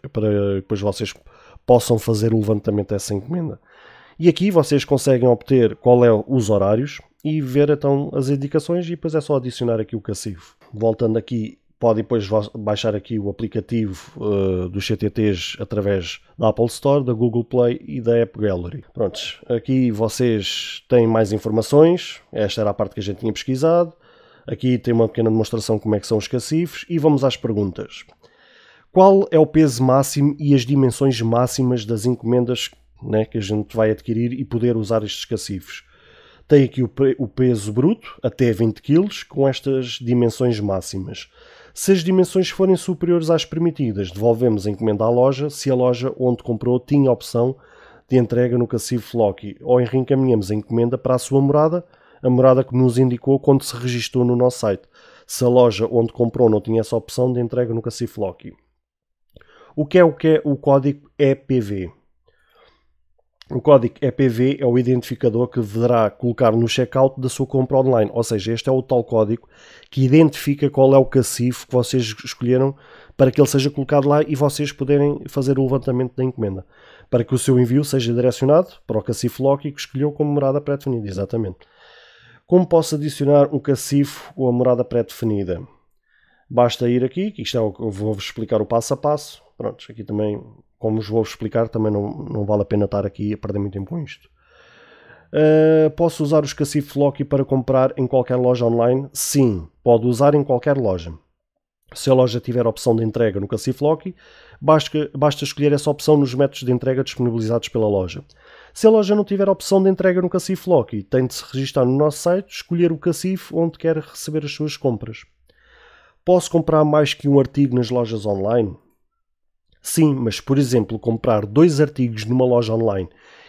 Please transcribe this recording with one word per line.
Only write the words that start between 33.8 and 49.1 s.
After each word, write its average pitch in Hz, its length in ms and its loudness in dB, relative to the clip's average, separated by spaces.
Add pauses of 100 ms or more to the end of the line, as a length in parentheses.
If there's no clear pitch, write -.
adquirir 117 420 -4
e 131 120 -8
poder 117 320 -2
usar 110 260 -2
estes - 220 -10
cacifos? - 600 -10 (640)
Tem 143 160 6
aqui 127 180 -2
o 117 60 0
pe-, 135 300 0
o 120 100 -4
peso 113 420 0
bruto, 143 520 -2
até 120 300 0
vinte 110 280 -2
quilos, 175 420 0
com 139 240 -2
estas 131 540 -4
dimensões 120 580 0
máximas. 95 680 -8 (460)
Se - 180 0
as 180 100 2
dimensões 185 460 2
forem 190 260 2
superiores 170 540 -2
às 165 160 2
permitidas, 127 640 -2
devolvemos 110 560 2
a 107 40 0
encomenda 107 340 0
à 113 60 2
loja, 135 400 2
se 135 200 -6
a 127 40 2
loja 127 440 0
onde 123 240 -2
comprou 123 380 -2
tinha 139 300 2
a - 20 4
opção 120 420 -2 (540)
de 127 80 2
entrega 123 400 2
no 120 100 0
cacifo 113 440 -6